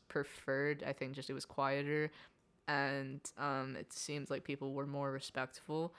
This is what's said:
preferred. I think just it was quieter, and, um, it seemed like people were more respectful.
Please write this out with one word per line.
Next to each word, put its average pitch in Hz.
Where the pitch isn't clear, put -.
preferred. 143
I 135
think 135
just -
it 143
was 135
quieter, 143
and, 139
um, 135
it -
seemed 143
like 135
people 139
were 139
more 139
respectful. 151